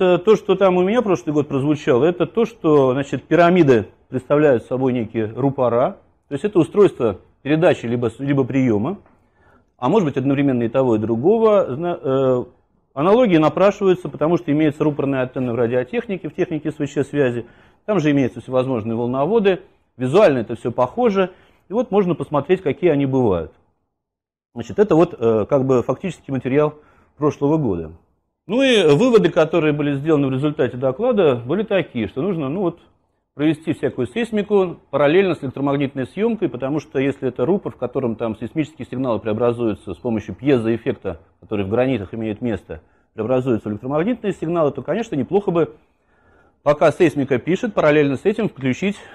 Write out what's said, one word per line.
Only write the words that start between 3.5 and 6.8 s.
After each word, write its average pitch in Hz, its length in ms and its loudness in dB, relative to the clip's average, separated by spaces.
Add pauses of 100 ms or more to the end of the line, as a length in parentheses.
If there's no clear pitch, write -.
представляют 143 560 2
собой 127 280 -2
некие 113 340 -4
рупора. 127 720 0 (280)
То 143 80 -8
есть 139 100 -4
это 208 140 -2
устройство 151 640 2 (220)